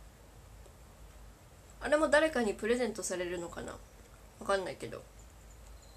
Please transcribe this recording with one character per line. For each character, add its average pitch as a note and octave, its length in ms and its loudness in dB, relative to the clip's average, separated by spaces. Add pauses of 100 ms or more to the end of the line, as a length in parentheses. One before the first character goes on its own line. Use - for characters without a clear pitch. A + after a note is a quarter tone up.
(1800)
あ A#3+ 80 -2
れ D4 80 8
も D4+ 100 4
誰 D4+ 220 8
か B3+ 120 2
に G#3 120 2
プ - 140 -4
レ A#3+ 100 4
ゼ B3 100 2
ン G#3 60 -2
ト F#3 100 -6
さ F#3 140 -2
れ F3+ 80 0
る F3 120 -2
の E3+ 120 -4
か - 140 -8
な？ - 120 -8 (640)
わ G#3+ 80 -10
か G3 80 4
ん F#3+ 80 2
な D#3+ 80 -4
い C3+ 40 -8
け - 120 -8
ど。 - 160 -10 (920)